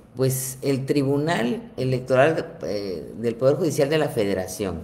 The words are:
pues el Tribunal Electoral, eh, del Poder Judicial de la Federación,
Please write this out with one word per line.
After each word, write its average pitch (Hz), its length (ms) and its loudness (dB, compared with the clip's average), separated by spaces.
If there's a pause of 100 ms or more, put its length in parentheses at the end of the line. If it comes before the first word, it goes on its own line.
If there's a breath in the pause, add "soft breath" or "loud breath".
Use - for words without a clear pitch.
(160)
pues 131 460 -2
el 139 240 0
Tribunal 151 880 0
Electoral, 131 840 2
eh, 87 560 -6
del 113 180 -2
Poder 135 200 4
Judicial 143 320 0
de 156 100 2
la 147 100 0
Federación, 92 760 -2